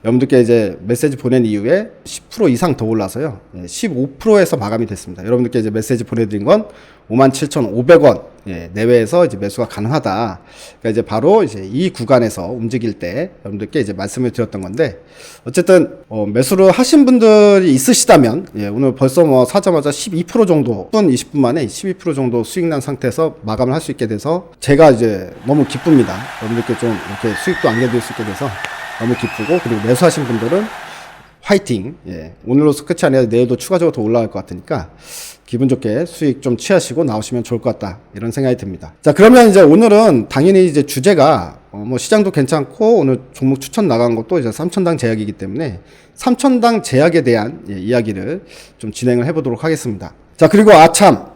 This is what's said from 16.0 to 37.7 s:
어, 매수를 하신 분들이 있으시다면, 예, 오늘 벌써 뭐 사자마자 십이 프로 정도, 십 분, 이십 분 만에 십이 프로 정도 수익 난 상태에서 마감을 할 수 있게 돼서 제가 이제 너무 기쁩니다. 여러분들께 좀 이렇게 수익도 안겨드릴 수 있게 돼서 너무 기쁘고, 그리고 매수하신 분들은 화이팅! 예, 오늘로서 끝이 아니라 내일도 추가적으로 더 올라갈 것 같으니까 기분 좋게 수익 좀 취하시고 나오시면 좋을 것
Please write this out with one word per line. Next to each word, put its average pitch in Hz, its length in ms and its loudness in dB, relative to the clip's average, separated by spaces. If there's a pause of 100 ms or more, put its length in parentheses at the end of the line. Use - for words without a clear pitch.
어, 107 180 -6
매수를 156 460 2
하신 254 340 4
분들이 208 680 6
있으시다면, 127 760 2 (100)
예, 104 100 -6
오늘 123 280 -2
벌써 139 300 2
뭐 131 200 4
사자마자 165 460 0
십이 170 320 -6
프로 226 220 0
정도, 123 400 0
십 - 60 -12
분, 208 200 2
이십 - 200 -4
분 147 100 -2
만에 131 260 0
십이 185 280 -8
프로 165 180 -6
정도 120 300 -2
수익 170 220 -6
난 151 160 -4
상태에서 151 600 -4
마감을 117 300 -2
할 160 60 -2
수 - 120 -8
있게 113 160 -6
돼서 143 520 -6
제가 143 320 6
이제 110 380 -2 (180)
너무 143 180 2
기쁩니다. 127 480 2 (280)
여러분들께 113 380 -4
좀 120 100 -2
이렇게 98 540 -6
수익도 165 260 -2
안겨드릴 120 320 -2
수 - 100 -14
있게 113 140 -8
돼서 107 220 -8 (520)
너무 123 160 -2
기쁘고, 117 480 -4
그리고 110 240 -4
매수하신 147 380 0
분들은 123 380 -2 (760)
화이팅! 139 540 -2 (120)
예, 82 260 -14 (120)
오늘로서 143 400 0
끝이 175 180 -6
아니라 135 200 2
내일도 117 320 0
추가적으로 170 380 -2
더 120 80 -6
올라갈 110 280 0
것 117 100 -10
같으니까 - 520 -10 (540)
기분 127 240 -2
좋게 131 360 -2
수익 156 360 -4
좀 120 160 -2
취하시고 170 480 -2
나오시면 110 380 -4
좋을 117 180 -6
것 113 180 -4